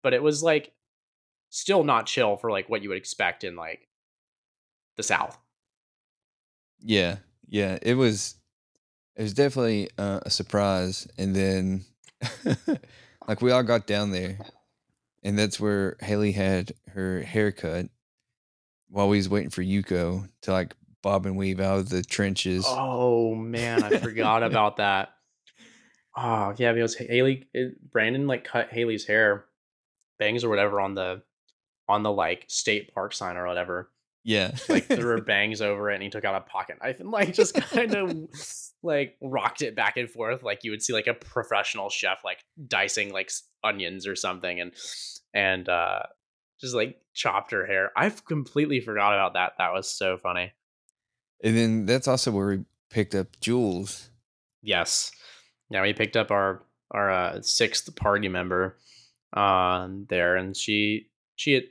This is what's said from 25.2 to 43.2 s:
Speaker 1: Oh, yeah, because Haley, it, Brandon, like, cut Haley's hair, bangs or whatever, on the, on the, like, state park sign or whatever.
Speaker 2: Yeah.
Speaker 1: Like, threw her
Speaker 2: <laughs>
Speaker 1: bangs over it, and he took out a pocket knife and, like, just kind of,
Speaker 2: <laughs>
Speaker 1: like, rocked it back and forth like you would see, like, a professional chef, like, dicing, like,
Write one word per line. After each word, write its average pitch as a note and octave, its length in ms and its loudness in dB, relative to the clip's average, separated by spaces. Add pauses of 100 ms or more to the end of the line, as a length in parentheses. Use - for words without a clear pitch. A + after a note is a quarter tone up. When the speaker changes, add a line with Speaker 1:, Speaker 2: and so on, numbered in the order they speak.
Speaker 1:
Oh, A2+ 400 0
yeah, A#2+ 160 4
because A#2 220 0
Haley, B2+ 580 2
it, - 380 -6
Brandon, B2 360 2
like, B2+ 160 -2
cut - 280 -2
Haley's A2+ 340 -2
hair, G#2 400 4 (720)
bangs A2 260 0
or A#2 60 0
whatever, G2+ 320 2
on G2 140 -2
the, F#2 260 -4 (680)
on G#2 160 4
the, G#2+ 80 0
like, F2+ 360 0
state - 460 -2
park G2 200 -4
sign F2+ 240 -8
or F2+ 100 -4
whatever. F2+ 440 -4 (340)
Speaker 2:
Yeah. G#2+ 260 2 (160)
Speaker 1:
Like, C#4+ 200 2
threw A#2+ 280 0
her G#2+ 60 -2
Speaker 2:
<laughs> - 0 -
Speaker 1:
bangs G#2+ 400 0
over G#2 280 0
it, G2+ 40 0
and G2 100 -6
he G2+ 60 -8
took G#2 160 -8
out G2 100 0
a F#2+ 60 -2
pocket - 420 -10
knife B2+ 160 -6
and, F3+ 120 -12
like, G3+ 220 0
just - 220 4
kind A#3+ 400 0
of, F3+ 220 -4 (340)
Speaker 2:
<laughs> - 320 -16
Speaker 1:
like, C#3+ 380 -2
rocked D3+ 400 -2
it A2+ 140 -6
back G#2+ 200 0
and A#2+ 140 -4
forth A#2 340 -4
like G#2 200 -4
you A2 80 -6
would G#2+ 120 -6
see, - 80 -2
like, A2 160 0
a A#2+ 60 2
professional G#2 760 -4
chef, F#2+ 360 -2
like, F#2 140 -8 (280)
dicing, G2+ 460 0
like, F#2+ 140 -6